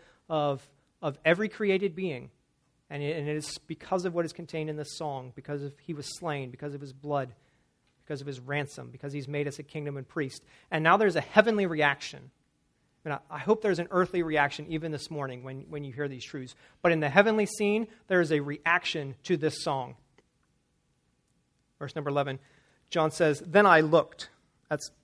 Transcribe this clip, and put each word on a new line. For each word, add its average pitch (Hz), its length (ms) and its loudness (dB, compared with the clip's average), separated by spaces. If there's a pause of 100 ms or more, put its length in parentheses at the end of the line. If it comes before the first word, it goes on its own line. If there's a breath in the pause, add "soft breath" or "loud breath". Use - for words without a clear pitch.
(280 soft breath)
of, 147 400 0 (340)
of 143 220 -4
every 175 240 4
created 196 480 0
being, 143 360 -6 (580)
and 147 140 -6
it, 151 120 -2
and 147 140 -4
it 151 60 -2
is 151 320 -8
because 175 380 -4
of 175 100 -2
what 170 100 0
is 151 80 -8
contained 156 380 -8
in 151 40 -6
this 151 220 -10
song, 135 380 -8
because 143 260 -8
of 139 120 -8 (100)
he 170 100 -8
was 147 240 -10
slain, 143 320 -6
because 143 240 -10
of 139 80 -10
his 135 120 -14
blood, 135 400 -4 (680)
because 143 180 -8
of 139 60 -10
his 131 120 -10
ransom, 139 520 -6
because 139 220 -10
he's 139 140 -8
made 147 200 -2
us 143 120 -8
a 151 40 -12
kingdom 143 340 -8
and 131 100 -12
priest. - 360 -6 (280 soft breath)
And 156 120 0
now 170 140 8
there's 202 180 4
a 151 60 2
heavenly 208 460 4
reaction. 143 640 -2 (720)
And 147 100 -4
I, - 60 -6 (100)
I 156 100 -12
hope 214 220 2
there's 185 180 2
an 170 120 -6
earthly 180 320 0
reaction 151 460 0
even 160 220 -4
this 147 200 -8
morning 135 320 -6
when, 135 260 -12
when 147 140 -8
you 135 100 -10
hear 143 140 -4
these 131 180 -10
truths. 127 300 -12 (260 soft breath)
But 175 100 4
in 160 100 2
the 147 80 2
heavenly 208 360 6
scene, 208 420 0 (200 soft breath)
there 185 120 4
is 156 120 2
a 151 80 4
reaction 147 840 -2
to 180 140 0
this 147 260 -2
song. 131 320 -4 (1800)
Verse 139 160 -10
number 143 160 -4
eleven, 139 300 -2 (500 soft breath)
John 160 220 2
says, 151 340 2
"Then 202 200 6
I 170 160 10
looked." - 480 2 (400)
That's - 200 -4 (140)